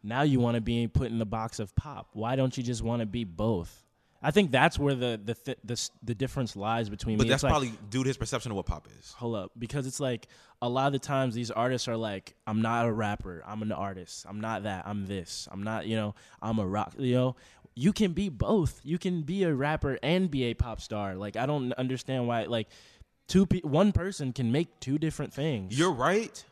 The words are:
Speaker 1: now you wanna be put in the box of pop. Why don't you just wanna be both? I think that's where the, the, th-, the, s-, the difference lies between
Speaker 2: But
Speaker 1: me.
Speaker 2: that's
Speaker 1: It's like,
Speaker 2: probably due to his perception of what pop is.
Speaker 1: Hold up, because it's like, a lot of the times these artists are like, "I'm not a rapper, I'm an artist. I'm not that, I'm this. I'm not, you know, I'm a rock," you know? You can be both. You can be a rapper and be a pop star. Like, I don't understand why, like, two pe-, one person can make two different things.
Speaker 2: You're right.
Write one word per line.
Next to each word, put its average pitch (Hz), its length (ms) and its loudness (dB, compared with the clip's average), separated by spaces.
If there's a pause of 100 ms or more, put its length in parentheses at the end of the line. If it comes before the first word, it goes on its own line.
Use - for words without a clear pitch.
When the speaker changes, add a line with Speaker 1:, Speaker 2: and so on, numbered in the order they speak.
Speaker 1:
now 117 180 0
you 139 160 6
wanna 117 220 4
be 117 260 0
put 123 240 2
in 113 80 0
the 113 80 0
box 110 320 -6
of 104 160 -8
pop. - 380 -4
Why 113 240 -2
don't 131 200 2
you 131 60 -4
just 117 200 -2
wanna 113 240 -2
be 113 180 -4
both? 90 600 -2 (400)
I 143 60 2
think 165 220 4
that's 131 260 4
where 143 160 2
the, 123 300 -2
the, 113 100 -4
th-, - 300 -8
the, 107 80 -6
s-, - 180 -4 (140)
the 113 100 -2
difference 127 400 -2
lies 110 340 0
between 107 300 -2
Speaker 2:
But 107 60 8
Speaker 1:
me. 117 60 2
Speaker 2:
that's 139 100 4
Speaker 1:
It's 147 40 -2
like, 135 60 4
Speaker 2:
probably 135 220 2 (180)
due 127 140 0
to 131 40 2
his 135 80 -2
perception 113 360 -4
of 98 40 -2
what 92 100 -4
pop 76 200 -6 (140)
is. - 140 -20
Speaker 1:
Hold 117 200 -6
up, 98 240 -6
because 127 300 -4
it's 131 100 -8
like, 127 300 -2 (320)
a 120 80 -2
lot 131 180 2
of 139 60 4
the 135 80 0
times 135 340 0
these 117 160 -4
artists 123 380 0
are 117 80 -2
like, 107 400 -6 (100)
"I'm 110 160 2
not 117 240 2
a 117 60 2
rapper, 104 520 -2
I'm 107 180 -8
an 107 100 -2
artist. 92 560 -6
I'm 104 120 -8
not 110 220 -4
that, 98 240 -4
I'm 101 200 -4
this. 95 440 -6
I'm 98 140 -8
not, 107 240 -4
you 113 80 0
know, 104 180 -2 (260)
I'm 113 200 0
a 98 60 0
rock," 101 320 -2
you 123 160 2
know? 127 200 4 (400)
You 147 180 4
can 196 200 2
be 196 160 0
both. 151 560 2
You 160 140 0
can 180 240 0
be 185 200 0
a 170 100 4
rapper 143 520 0
and 180 260 4
be 135 140 0
a 117 100 0
pop 113 260 -10
star. 101 360 -4
Like, 101 200 -6
I 120 100 0
don't 135 260 0
understand 127 560 -2
why, 117 160 0
like, 110 240 -2 (580)
two 190 200 6
pe-, 180 160 2
one 160 280 4
person 170 420 -2
can 117 200 0
make 160 260 0
two 139 200 -2
different 151 360 -2
things. 120 420 -2
Speaker 2:
You're 170 140 6
right. 170 600 0